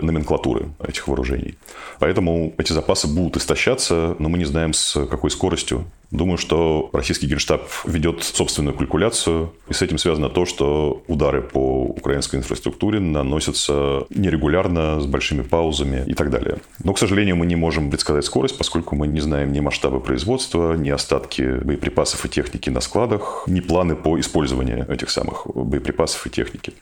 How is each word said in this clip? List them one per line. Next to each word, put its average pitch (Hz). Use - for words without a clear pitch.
номенклатуры 76
этих -
вооружений. 65
Поэтому 82
эти 80
запасы 80
будут 80
истощаться, 82
но 78
мы 85
не 87
знаем, 78
с -
какой -
скоростью. 82
Думаю, 90
что 80
российский 73
Генштаб 71
ведёт 82
собственную 71
калькуляцию, 82
и -
с -
этим 82
связано 76
то, 87
что 73
удары 71
по 65
украинской -
инфраструктуре 67
наносятся 71
нерегулярно, 80
с 71
большими 69
паузами 73
и -
так 73
далее. -
Но, 98
к -
сожалению, 98
мы 85
не 87
можем 80
предсказать 73
скорость, -
поскольку -
мы 73
не 76
знаем 71
ни 71
масштабы 69
производства, 85
ни 71
остатки 65
боеприпасов -
и -
техники -
на 64
складах, -
ни 92
планы 85
по 78
использованию 65
этих 65
самых -
боеприпасов 71
и -
техники. -